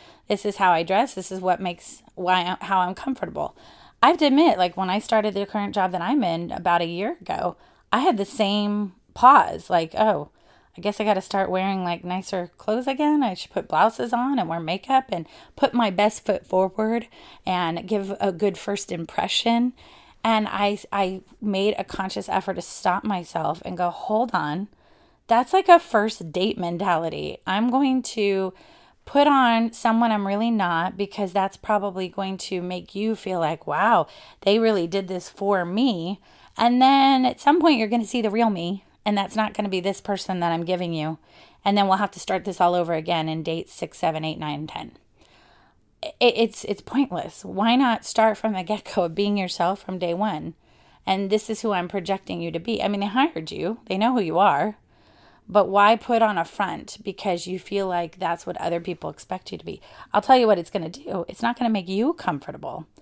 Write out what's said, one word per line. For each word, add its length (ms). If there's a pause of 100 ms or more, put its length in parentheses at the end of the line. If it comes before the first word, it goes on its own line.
(260)
This 180
is 120
how 160
I 100
dress. 320
This 180
is 80
what 200
makes, 420 (120)
why, 480
how 180
I'm 140
comfortable." 640 (460)
I 60
have 100
to 80
admit, 320
like, 180
when 140
I 80
started 340
the 140
current 280
job 180
that 100
I'm 200
in 280
about 320
a 40
year 340
ago, 360 (360)
I 80
had 160
the 80
same 680 (200)
pause, 560
like, 260
"Oh, 320 (480)
I 40
guess 200
I 40
gotta 160
start 300
wearing, 320
like, 220
nicer 520
clothes 300
again. 380
I 100
should 160
put 160
blouses 460
on 260
and 100
wear 120
makeup 500
and 160 (300)
put 180
my 160
best 340
foot 220
forward 640 (360)
and 440
give 320
a 100
good 260
first 360
impression." 800 (500)
And 260
I, 300 (140)
I 300 (180)
made 360
a 60
conscious 460
effort 260
to 80
stop 400
myself 640
and 120
go, 140
"Hold 420
on. 360 (580)
That's 260
like 160
a 120
first 500
date 260
mentality. 880
I'm 260
going 320
to 520 (500)
put 220
on 460
someone 400
I'm 160
really 220
not 460
because 360
that's 240
probably 520
going 280
to 260
make 320
you 220
feel 240
like, 260
'Wow, 400 (360)
they 180
really 260
did 220
this 200
for 360
me.'" 560 (360)
And 240
then 440
at 160
some 200
point 180
you're 100
gonna 160
see 180
the 80
real 200
me, 340 (220)
and 100
that's 200
not 180
gonna 160
be 100
this 220
person 380
that 120
I'm 140
giving 260
you. 240 (480)
And 140
then 100
we'll 80
have 140
to 100
start 240
this 160
all 140
over 180
again 340
in 160
dates 300
six, 240
seven, 260
eight, 160
nine, 280
ten. 260 (1120)
It, 180
it's, 440
it's 180
pointless. 640
Why 300
not 280
start 320
from 160
the 100
get-go 420
of 100
being 240
yourself 420
from 180
day 140
one? 400 (540)
And 240
this 180
is 140
who 100
I'm 160
projecting 540
you 80
to 100
be. 220
I 60
mean, 120
they 60
hired 440
you. 360
They 100
know 160
who 80
you 180
are. 380 (760)
But 200
why 260
put 240
on 160
a 80
front 580
because 440
you 120
feel 280
like 320
that's 260
what 140
other 220
people 280
expect 420
you 60
to 80
be? 160 (320)
I'll 80
tell 160
you 100
what 120
it's 100
gonna 220
do. 360
It's 140
not 180
gonna 120
make 180
you 240
comfortable. 720 (160)